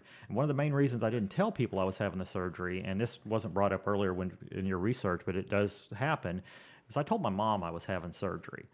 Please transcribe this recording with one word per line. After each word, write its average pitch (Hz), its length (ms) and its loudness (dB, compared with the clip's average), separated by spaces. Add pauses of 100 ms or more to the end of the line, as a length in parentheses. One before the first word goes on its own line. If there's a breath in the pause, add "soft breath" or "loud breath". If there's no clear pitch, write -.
(280 loud breath)
And 95 100 -6
one 131 60 2
of 151 40 2
the 147 60 0
main 143 200 0
reasons 131 300 2
I 113 60 4
didn't 110 220 0
tell 208 200 2
people 104 280 0
I 95 60 4
was 95 120 0
having 95 220 0
the 90 60 -2
surgery, 90 600 -4
and 95 160 -2
this 120 240 -2
wasn't 107 300 -2
brought 98 180 6
up 95 140 0
earlier 98 260 2
when, 90 220 -2 (160)
in 95 160 -4
your 95 100 0
research, 92 480 2
but 90 100 -2
it 95 140 -2
does 101 460 2
happen, 101 460 0 (480 loud breath)
is - 80 -4
I 147 60 2
told 220 200 0
my 110 80 2
mom 101 320 2
I 85 80 -4
was 85 140 -6
having 87 260 -2
surgery. - 640 -6